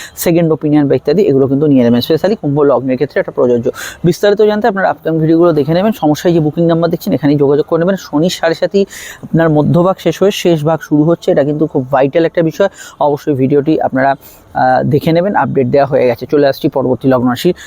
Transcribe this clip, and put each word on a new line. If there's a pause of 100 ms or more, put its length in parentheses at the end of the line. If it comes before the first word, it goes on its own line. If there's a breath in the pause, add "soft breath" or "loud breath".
(160 loud breath)
সেকেন্ড
ওপিনিয়ন
বা
ইত্যাদি
এগুলো
কিন্তু
নিয়ে
নেবেন।
Specially
কুম্ভ
লগ্নের
ক্ষেত্রে
এটা
প্রযোজ্য। (320 loud breath)
বিস্তারিত
জানতে
আপনার
আপকামিং
ভিডিওগুলো
দেখে
নেবেন। (160)
সমস্যায়
যে
বুকিং
নাম্বার
দেখছেন,
এখানেই
যোগাযোগ
করে
নেবেন।
শনি
সাড়ে
সাতি (380 loud breath)
আপনার
মধ্যভাগ
শেষ
হয়ে
শেষ
ভাগ
শুরু
হচ্ছে,
এটা
কিন্তু
খুব
ভাইটাল
একটা
বিষয়। (320 loud breath)
অবশ্যই
ভিডিওটি
আপনারা,
আহ,
দেখে
নেবেন।
আপডেট
দেওয়া
হয়ে
গেছে।
চলে
আসছি
পরবর্তী
লগ্ন
রাশির (120)